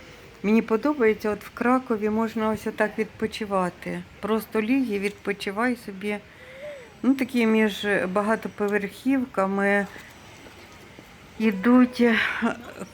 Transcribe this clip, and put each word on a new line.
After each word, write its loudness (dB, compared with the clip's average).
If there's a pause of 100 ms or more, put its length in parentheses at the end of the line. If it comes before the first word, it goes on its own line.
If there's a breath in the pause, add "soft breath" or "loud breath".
(440 loud breath)
Мені 4
подобається, 0
от -6
в -16
Кракові 0
можна 0
ось -2
отак -2
відпочивати. -4 (180)
Просто -2
ліг 2
і 0
відпочивай -4 (100)
собі. -6 (840 loud breath)
Ну, 4
такі 0
між 2 (260)
багатоповерхівками 0 (1500 loud breath)
ідуть, 4
е, 6 (760 loud breath)